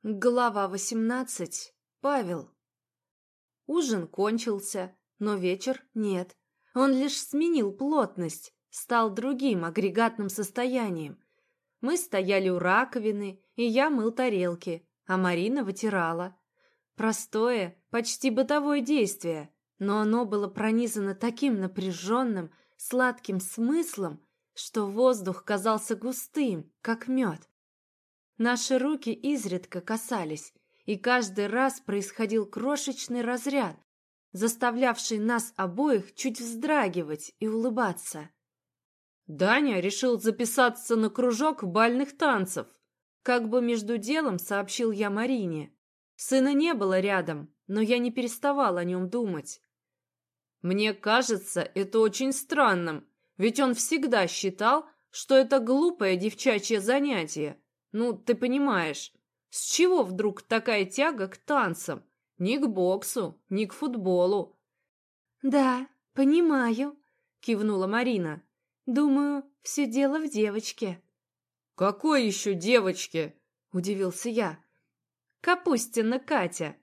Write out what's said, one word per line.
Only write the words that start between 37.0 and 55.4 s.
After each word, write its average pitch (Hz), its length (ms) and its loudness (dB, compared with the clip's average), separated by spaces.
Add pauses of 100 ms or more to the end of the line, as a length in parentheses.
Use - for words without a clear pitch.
и 220 80 -2
улыбаться. 220 840 -2 (960)
«Даня 202 520 2
решил 202 400 0
записаться 233 760 0
на 220 160 2
кружок 247 520 0
бальных 233 540 0
танцев», 196 480 0 (560)
как 240 260 0
бы 247 140 2
между 233 380 -2
делом 240 400 0
сообщил 202 500 -2
я 208 220 -2
Марине. 202 600 -2 (440)
Сына 262 360 2
не 311 220 4
было 190 260 2
рядом, 170 540 -2 (140)
но 196 120 -2
я 226 200 2
не 240 100 0
переставал 240 680 0
о 175 60 -2
нём 180 240 -2
думать. 185 540 -4 (1040)
«Мне 196 320 0
кажется, 214 640 0
это 196 380 -2
очень 226 340 2
странным, 190 720 0 (300)
ведь 226 220 2
он 254 160 4
всегда 240 500 2
считал, 208 640 0 (240)
что - 240 2
это 262 240 6